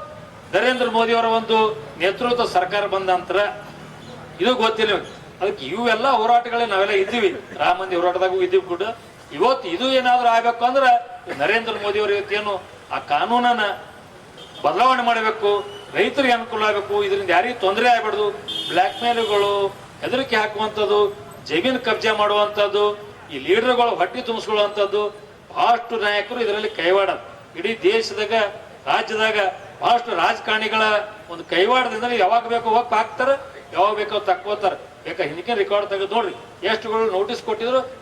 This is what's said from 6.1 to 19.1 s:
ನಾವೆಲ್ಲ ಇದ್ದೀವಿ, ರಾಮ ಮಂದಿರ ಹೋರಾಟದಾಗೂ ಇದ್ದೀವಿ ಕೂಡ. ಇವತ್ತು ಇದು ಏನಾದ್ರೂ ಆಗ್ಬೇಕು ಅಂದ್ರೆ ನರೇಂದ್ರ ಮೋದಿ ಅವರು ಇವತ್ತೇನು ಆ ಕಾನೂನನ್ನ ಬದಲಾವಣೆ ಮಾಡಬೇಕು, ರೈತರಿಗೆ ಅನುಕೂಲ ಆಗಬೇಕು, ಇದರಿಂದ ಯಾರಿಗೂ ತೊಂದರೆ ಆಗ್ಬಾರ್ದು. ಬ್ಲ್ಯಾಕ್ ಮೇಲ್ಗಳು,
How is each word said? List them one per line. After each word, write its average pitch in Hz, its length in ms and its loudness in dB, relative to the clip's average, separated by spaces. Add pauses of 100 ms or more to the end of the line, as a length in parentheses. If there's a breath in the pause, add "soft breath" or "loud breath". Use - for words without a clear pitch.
ನಾವೆಲ್ಲ 202 260 2
ಇದ್ದೀವಿ, 202 500 0 (160)
ರಾಮ 175 240 2
ಮಂದಿರ 185 180 -2
ಹೋರಾಟದಾಗೂ 185 420 2
ಇದ್ದೀವಿ 180 260 2
ಕೂಡ. 175 140 -4 (520)
ಇವತ್ತು 208 360 2
ಇದು 226 220 -2
ಏನಾದ್ರೂ 247 360 4
ಆಗ್ಬೇಕು 233 380 4
ಅಂದ್ರೆ 254 260 4 (460)
ನರೇಂದ್ರ 220 360 0 (100)
ಮೋದಿ 202 160 0
ಅವರು 202 140 2
ಇವತ್ತೇನು 202 500 -4 (280)
ಆ 135 80 -4
ಕಾನೂನನ್ನ 226 600 2 (1080)
ಬದಲಾವಣೆ 247 380 4
ಮಾಡಬೇಕು, 214 640 0 (280)
ರೈತರಿಗೆ 247 400 2
ಅನುಕೂಲ 226 300 -2
ಆಗಬೇಕು, 202 400 0
ಇದರಿಂದ 196 260 0
ಯಾರಿಗೂ 185 300 2
ತೊಂದರೆ 214 300 2
ಆಗ್ಬಾರ್ದು. 214 400 2 (380)
ಬ್ಲ್ಯಾಕ್ 180 360 0
ಮೇಲ್ಗಳು, 208 640 2 (340)